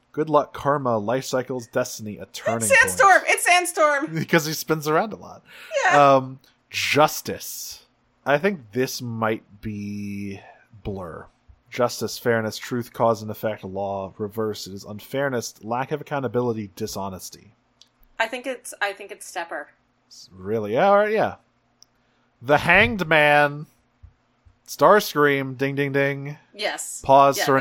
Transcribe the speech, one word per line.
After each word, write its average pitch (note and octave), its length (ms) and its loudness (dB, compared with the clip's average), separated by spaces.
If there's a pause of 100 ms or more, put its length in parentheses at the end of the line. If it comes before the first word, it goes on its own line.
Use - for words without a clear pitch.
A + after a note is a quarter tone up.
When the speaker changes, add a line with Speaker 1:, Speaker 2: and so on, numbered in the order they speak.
(120)
Speaker 1:
Good D#3 160 -4
luck, D3 240 2
karma, C#3 460 0
life A#2 260 -2
cycles, B2+ 440 -6
destiny, A2 500 -6
a F#2+ 80 -14
turning - 420 -4
Speaker 2:
It's C#5 100 6
Sandstorm! G4 440 6
Speaker 1:
point. - 60 -12
Speaker 2:
It's - 180 0
Sandstorm! E4 600 2
Speaker 1:
<laughs> D#3+ 80 -10
Because D#3 320 2
he D#3 60 -4
spins D#3 340 -4
around F3+ 260 0
a - 40 -10
lot. - 260 -20 (440)
Speaker 2:
Yeah. C#3+ 300 8
Speaker 1:
Um, C3 220 -2 (320)
Justice. - 1160 -2 (400)
I C#3 120 4
think D3 340 -4
this B2+ 280 -4
might A2+ 420 -2 (200)
be G2+ 800 -10 (440)
Blur. F#2+ 420 -10 (440)
Justice, - 480 -4
fairness, A2+ 400 -2
truth, A#2+ 340 -8
cause A#2 300 0
and G#2+ 80 -12
effect, G#2+ 340 -6
law, G2 540 -8
reverse. G#2+ 480 -6
It F#2 80 -14
is G2+ 100 -16
unfairness, B2 720 -6 (100)
lack A#2+ 280 -4
of D3 100 -6
accountability, A#2+ 760 -4
dishonesty. G2 800 -10 (640)
Speaker 2:
I A3+ 80 0
think B3 180 -12
it's, B3 360 -10
I G3+ 100 -2
think G3 180 -18
it's F#3 160 -18
Stepper. E3+ 440 -10 (380)
Speaker 1:
S-, - 220 -20
really? G#2 440 -4
Yeah, E3+ 140 4
all G3+ 100 6
right, G#3 140 2
yeah. C3 240 0 (1080)
The C3+ 160 4
Hanged F#3+ 500 4
Man. D3 580 4 (1000)
Starscream, C#3+ 920 2
ding, C#3 160 -2
ding, C#3 180 -2
ding. C#3 460 -2 (160)
Speaker 2:
Yes. - 500 -6
Speaker 1:
Pause, C#3 340 8
Speaker 2:
Yeah, - 20 0
this - 20 0
is - 40 0 (140)